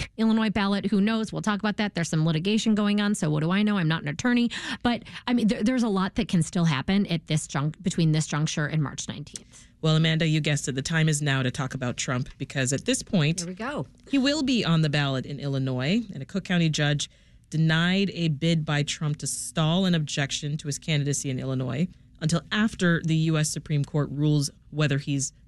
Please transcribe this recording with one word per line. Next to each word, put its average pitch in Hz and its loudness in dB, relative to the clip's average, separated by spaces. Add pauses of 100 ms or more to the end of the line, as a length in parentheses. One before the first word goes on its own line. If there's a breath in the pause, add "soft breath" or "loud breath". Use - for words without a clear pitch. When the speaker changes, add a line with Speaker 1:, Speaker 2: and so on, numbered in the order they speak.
Speaker 1:
<laughs> - -20
Illinois 220 2
ballot. 196 0
Who 196 2
knows? 220 0
We'll 160 -4
talk 208 0
about 208 -2
that. 208 -2
There's 170 -2
some 160 2
litigation 202 2
going 208 2
on, 208 2
so 160 0
what 151 0
do 160 0
I 202 2
know? 208 2
I'm 170 2
not 160 0
an 147 -6
attorney. 240 0 (320 loud breath)
But, 240 0 (240 loud breath)
I 247 2
mean, 233 4
there, 214 2
there's 247 2
a 233 0
lot 190 0
that 202 0
can 165 2
still 170 0
happen 165 2
at 165 -4
this 156 -2
junc-, 151 -4
between 165 2
this 156 2
juncture 151 -2
and 151 0
March - -6
nineteenth. - -14 (140)
Speaker 2:
Well, 156 2
Amanda, 160 2
you 156 2
guessed 147 -2
it. 135 -4
The 135 -4
time 160 2
is 151 0
now 135 0
to 127 0
talk 131 -6
about 123 -4
Trump, 131 -4
because 135 -4
at 135 -4
this 262 -2
point, 165 2
Speaker 1:
Here 170 -6
we 185 -10
go. 226 -6 (240)
Speaker 2:
he 277 4
will 285 2
be 254 2
on 160 4
the 151 2
ballot 139 0
in 143 -8
Illinois, 135 -2 (100)
and 139 -8
a - -12
Cook 185 -6
County 170 2
judge 147 0 (420 soft breath)
denied 165 2
a 170 0
bid 160 0
by 147 0
Trump 151 -4
to 143 -8
stall 170 0
an 180 4
objection 147 -2
to - -8
his 143 -4
candidacy 143 -2
in 127 -2
Illinois 131 -2 (340 loud breath)
until 165 2
after 208 2
the 160 2
U 160 2
S 151 0
Supreme 147 -2
Court 147 -2
rules 147 2 (200)
whether 147 0
he's 139 -4 (160 soft breath)